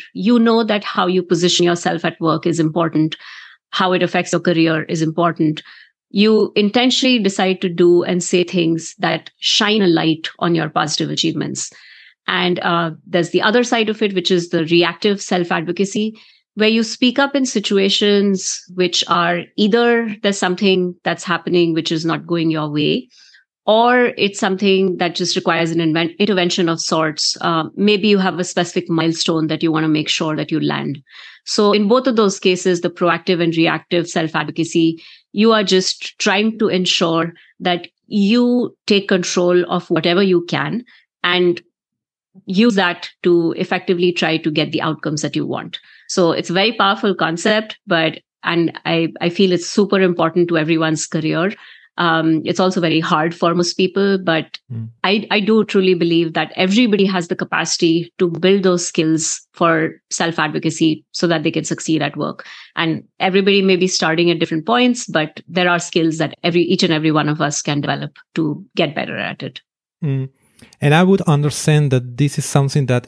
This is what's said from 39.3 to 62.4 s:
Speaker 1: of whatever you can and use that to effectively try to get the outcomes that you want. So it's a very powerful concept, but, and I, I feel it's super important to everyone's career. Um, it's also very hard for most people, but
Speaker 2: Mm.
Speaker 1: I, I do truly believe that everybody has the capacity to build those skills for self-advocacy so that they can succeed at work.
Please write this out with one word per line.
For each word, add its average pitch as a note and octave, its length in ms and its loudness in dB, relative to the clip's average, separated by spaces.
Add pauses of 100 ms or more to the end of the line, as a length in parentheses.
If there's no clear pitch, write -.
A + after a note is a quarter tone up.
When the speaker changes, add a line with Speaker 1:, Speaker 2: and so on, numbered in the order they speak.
Speaker 1:
of F3+ 200 -4
whatever F3 320 2
you F3+ 220 2
can D3+ 400 -4 (400)
and F3+ 360 2 (840)
use G#3+ 280 2
that F3 340 -2 (140)
to F3 340 2
effectively F3+ 560 -2
try D#3+ 260 0
to D#3+ 120 -2
get D3+ 220 -2
the D#3 100 -4
outcomes D#3 400 -4
that C#3+ 140 -6
you D#3 100 -4
want. - 320 -10 (300)
So E3+ 240 2
it's - 180 -4
a E3+ 40 -4
very G3+ 180 2
powerful G3+ 420 0
concept, G#3+ 720 -2
but, D#3+ 340 0 (240)
and E3 400 0
I, E3 360 -2
I E3+ 80 -2
feel F#3 240 2
it's F3 160 -2
super G3 320 2
important F3 480 2
to E3+ 100 0
everyone's D#3+ 480 0
career. D#3+ 460 -2 (460)
Um, D#3+ 480 2
it's - 120 -2
also F#3 220 0
very D#3+ 200 0
hard E3 340 0
for E3+ 200 0
most F3 200 0
people, G3 440 0
but E3 400 -4 (140)
Speaker 2:
Mm. A2+ 160 -8 (160)
Speaker 1:
I, G3 260 0
I G#3 100 2
do G#3+ 240 4
truly F#3+ 280 2
believe E3+ 400 2
that D#3+ 240 -2
everybody G3 480 2
has F#3 240 -2
the F3+ 80 -4
capacity E3+ 800 -2
to F3+ 120 0
build F#3 320 2
those F3+ 240 0
skills D#3+ 640 -2
for D#3+ 480 0 (100)
self-advocacy D#3+ 1000 -2
so - 140 -2
that E3 160 0
they D#3+ 80 0
can D#3+ 140 -4
succeed - 360 -4
at C#3+ 160 -4
work. D3 300 -8 (300)